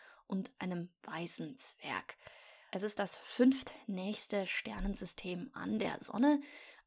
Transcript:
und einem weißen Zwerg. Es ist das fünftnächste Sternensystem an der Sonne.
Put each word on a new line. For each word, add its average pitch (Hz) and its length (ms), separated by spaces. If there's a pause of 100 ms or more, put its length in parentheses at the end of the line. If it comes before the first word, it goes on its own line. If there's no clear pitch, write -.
(260)
und 190 320
einem 180 320 (120)
weißen 165 540
Zwerg. - 600 (540)
Es 185 120
ist 208 160
das 196 180
fünftnächste 208 1300
Sternensystem 190 1080
an 196 260
der - 220
Sonne. 285 400 (460)